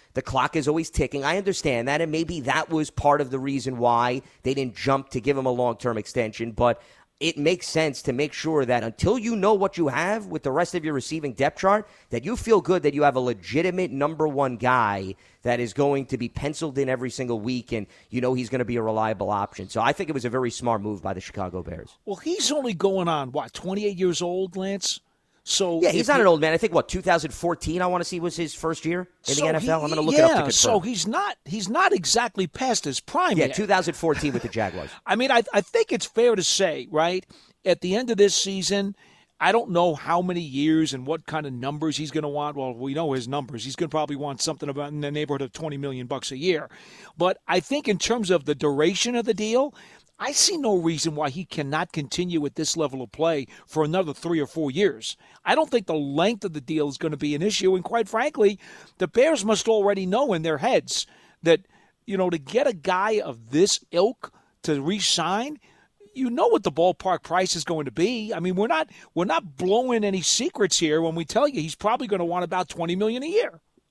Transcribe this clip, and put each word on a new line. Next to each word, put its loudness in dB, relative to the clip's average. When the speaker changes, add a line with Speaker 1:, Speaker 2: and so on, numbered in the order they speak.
Speaker 1:
The -4
clock 0
is 0
always 0
ticking. -2
I 0
understand -2
that, 0
and -2
maybe -4
that -2
was 0
part 4
of -4
the -2
reason -4
why 4
they 2
didn't -4
jump 0
to -6
give 2
him 0
a 2
long-term 0
extension, -4
but 2
it -2
makes 2
sense 0
to -2
make -2
sure 0
that 0
until 0
you -2
know 4
what 0
you 2
have -2
with -8
the -2
rest 0
of -4
your -2
receiving -4
depth -2
chart, 2
that -4
you -4
feel 4
good 2
that 4
you 2
have 4
a 2
legitimate -2
number -2
one 0
guy 2
that 0
is -4
going 2
to -4
be -6
penciled -6
in 2
every -2
single -4
week, -6
and -4
you -4
know 2
he's -2
gonna -2
be -2
a 0
reliable -2
option. -4
So -4
I 4
think -4
it -4
was -4
a -4
very -2
smart -2
move -6
by -4
the -10
Chicago -8
Bears. -14
Speaker 2:
Well, -8
he's -2
only -2
going 0
on, -2
what, -6
twenty-eight -4
years 0
old, -4
Lance? -4
So 0
Speaker 1:
Yeah, 6
he's 2
Speaker 2:
if -2
Speaker 1:
not 6
Speaker 2:
he 6
Speaker 1:
an 6
old 6
man. 4
I 4
think, 0
what, 2
two -4
thousand 2
fourteen, -2
I 2
wanna 0
see, -6
was -4
his -6
first -4
year -2
in 0
Speaker 2:
So 0
Speaker 1:
the 2
N 0
F -2
L? 2
Speaker 2:
he, -4
Speaker 1:
I'm -2
gonna 0
look 2
it 8
up 8
to 2
Speaker 2:
yeah, -2
so 4
Speaker 1:
confirm. 0
Speaker 2:
he's -4
not, -2
he's -6
not 2
exactly 0
past -2
his -4
prime 0
Speaker 1:
Yeah, 4
Speaker 2:
yet. -2
Speaker 1:
two -2
thousand 2
fourteen 0
with -2
the -6
Jaguars. -4
Speaker 2:
<laughs> -20
I 0
mean, 2
I, 4
I 4
think 0
it's -2
fair 4
to 0
say, 0
right, 0
at 2
the 0
end 0
of 0
this 8
season, -2
I 2
don't 2
know 2
how -2
many -4
years 0
and -10
what -6
kind -6
of -8
numbers -4
he's -8
gonna -4
want. -6
Well, -4
we -6
know -2
his -2
numbers. -6
He's -10
gonna -4
probably -2
want -8
something -4
about -8
in -6
the -4
neighborhood -4
of -8
twenty -8
million -8
bucks -6
a -10
year. -2
But 2
I 2
think -2
in 0
terms 0
of 2
the 0
duration 2
of -2
the 2
deal, 0
I -4
see 2
no 2
reason 0
why -2
he -8
cannot -4
continue -2
at -6
this -2
level -2
of -12
play 0
for 0
another 0
three -2
or 0
four -4
years. 0
I 2
don't 2
think 0
the -2
length 0
of -8
the -8
deal -2
is -8
gonna -4
be -2
an -2
issue. 2
And -2
quite -2
frankly, 2
the 0
Bears 4
must 0
already 4
know 2
in 0
their 0
heads 0
that, 4
you -6
know, 0
to -2
get 0
a 0
guy 0
of -8
this 4
ilk 0
to 0
re-sign, -2
you -2
know 2
what 4
the 0
ballpark 2
price 0
is -6
going -2
to -8
be. -2
I -4
mean, -2
we're 2
not, 0
we're 2
not -2
blowing 2
any 0
secrets 0
here 2
when 0
we -4
tell 2
you 0
he's -4
probably -2
gonna -2
want -2
about -2
twenty -4
million 0
a -6
year. -2